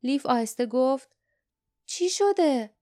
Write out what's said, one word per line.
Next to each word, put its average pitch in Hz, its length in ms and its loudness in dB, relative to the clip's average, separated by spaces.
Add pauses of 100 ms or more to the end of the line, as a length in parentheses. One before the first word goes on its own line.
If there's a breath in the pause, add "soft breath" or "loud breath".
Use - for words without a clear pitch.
لیف 269 220 -2
آهسته 240 400 -2
گفت: 254 500 -2 (720)
"چی 359 240 -4
شده؟" 330 720 0